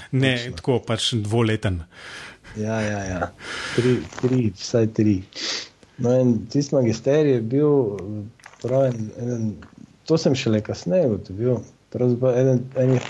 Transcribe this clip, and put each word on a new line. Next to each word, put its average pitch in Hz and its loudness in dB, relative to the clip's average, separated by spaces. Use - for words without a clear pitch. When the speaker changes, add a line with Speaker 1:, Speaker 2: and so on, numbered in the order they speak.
Speaker 1:
ne 131 2
Speaker 2:
točno. 120 -6
Speaker 1:
tako 123 0
pač - -2
dvoleten. 107 0
Speaker 2:
Ja, 110 -4
ja, 104 -4
ja. 92 -6
Tri, 120 2
tri, 123 0
vsaj 110 0
tri. 107 2
No, 123 0
in 120 4
tisti 143 -2
magisterij 135 2
je 120 2
bil, 131 2
prav 131 0
en, 110 -2
eden, 117 -4
to 160 2
sem 151 2
šele 110 2
kasneje 170 0
ugotovil, 107 0
pravzaprav 123 2
eden, 131 4
en, 127 2